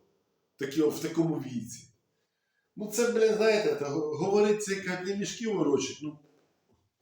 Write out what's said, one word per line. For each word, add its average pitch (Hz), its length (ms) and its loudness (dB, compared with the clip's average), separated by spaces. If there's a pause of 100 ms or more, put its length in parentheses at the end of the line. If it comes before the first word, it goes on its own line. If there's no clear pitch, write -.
(580)
Такі, 139 240 -2
в 147 180 2
такому 160 360 0
віці. 127 520 -8 (880)
Ну 214 160 -10
це, 226 200 2
блін, 220 240 4
знаєте, 208 440 4
це 143 60 -2
го-, 151 320 -4
говорить, 208 460 4
це 196 120 -2
як 185 300 -6
не 202 100 -2
мішки 202 320 -4
ворочать, 151 540 0
ну. 151 180 -10 (840)